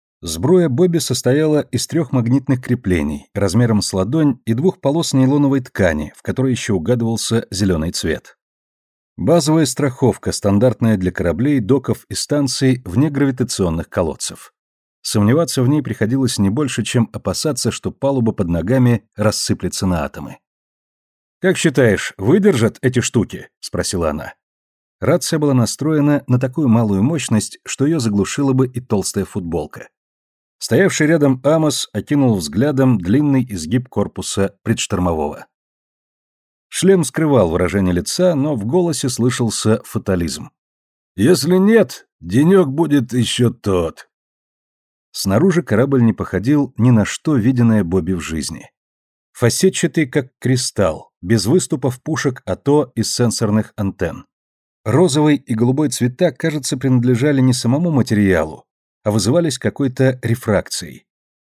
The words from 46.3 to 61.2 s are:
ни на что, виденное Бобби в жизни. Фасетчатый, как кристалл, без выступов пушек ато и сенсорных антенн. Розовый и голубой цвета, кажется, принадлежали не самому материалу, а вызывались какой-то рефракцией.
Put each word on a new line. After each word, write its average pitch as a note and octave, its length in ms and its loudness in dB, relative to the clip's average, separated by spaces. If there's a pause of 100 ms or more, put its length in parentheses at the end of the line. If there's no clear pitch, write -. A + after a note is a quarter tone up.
ни A#2+ 140 4
на G#2+ 140 4
что, - 300 -4
виденное A#2 480 2
Бобби F2 300 -2
в F2 80 -4
жизни. D#2 480 -8 (640)
Фасетчатый, D#3+ 720 0
как C3+ 240 -2 (100)
кристалл, G#2+ 720 -2 (120)
без G2 240 0
выступов C#3+ 560 0
пушек C#3+ 420 -4
ато C#3 500 0
и A2+ 60 -2
сенсорных G#2+ 760 0
антенн. F#2+ 520 -6 (560)
Розовый D3+ 520 2
и C3 180 -4
голубой B2+ 360 0
цвета, B2+ 420 -2
кажется, D3+ 440 -6
принадлежали B2+ 640 2
не B2+ 140 4
самому C#3 380 -2
материалу, G2 760 0 (380)
а G#2+ 80 -2
вызывались B2+ 480 0
какой-то C3 640 -2
рефракцией. G2 840 -4 (380)